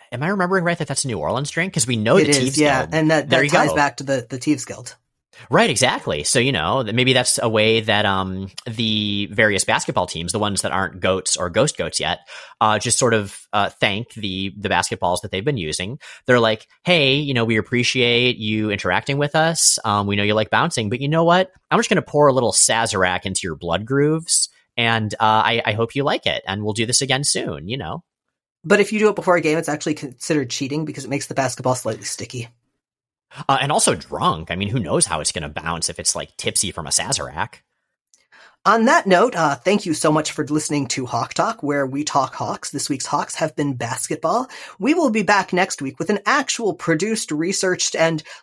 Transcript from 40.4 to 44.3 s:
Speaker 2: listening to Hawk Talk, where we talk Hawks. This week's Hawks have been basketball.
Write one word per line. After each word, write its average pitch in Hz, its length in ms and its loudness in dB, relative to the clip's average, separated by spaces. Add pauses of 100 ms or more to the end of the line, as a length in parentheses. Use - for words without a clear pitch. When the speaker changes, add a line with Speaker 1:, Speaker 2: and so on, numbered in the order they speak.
Speaker 2:
listening 147 420 -2
to 131 180 -4
Hawk 120 280 -4
Talk, 208 280 -2
where 143 240 0
we 139 180 -6
talk 135 300 0
Hawks. - 360 -8
This - 180 -6
week's 135 160 -4
Hawks 170 300 -4
have 156 220 -2
been 143 180 -2
basketball. 160 760 -4 (300)